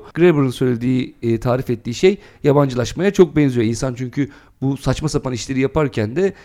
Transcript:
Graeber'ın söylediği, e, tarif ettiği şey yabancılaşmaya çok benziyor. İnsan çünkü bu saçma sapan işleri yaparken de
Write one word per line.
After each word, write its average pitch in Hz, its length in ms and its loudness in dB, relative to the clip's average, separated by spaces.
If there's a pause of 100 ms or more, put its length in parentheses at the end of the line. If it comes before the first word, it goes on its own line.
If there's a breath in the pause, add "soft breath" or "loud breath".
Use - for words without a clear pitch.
(140)
Graeber'ın 156 360 4
söylediği, 123 720 -2
e, 113 180 0
tarif 127 300 -2
ettiği 120 240 -6
şey 190 240 2 (260 loud breath)
yabancılaşmaya 143 680 2
çok 160 220 4
benziyor. 131 300 2
İnsan 117 280 -2
çünkü 127 360 -6 (320 loud breath)
bu 135 160 -2
saçma 139 320 -2
sapan 131 240 -4
işleri 131 260 -6
yaparken 131 560 -2
de 185 180 0 (120 loud breath)